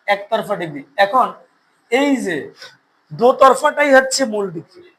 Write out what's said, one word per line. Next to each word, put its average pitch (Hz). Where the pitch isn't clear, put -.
একতরফা 202
ডিগ্রি। 151
এখন 202
এই 277
যে 190
দোতরফাটাই 269
হচ্ছে 262
মূল 208
ডিগ্রি 165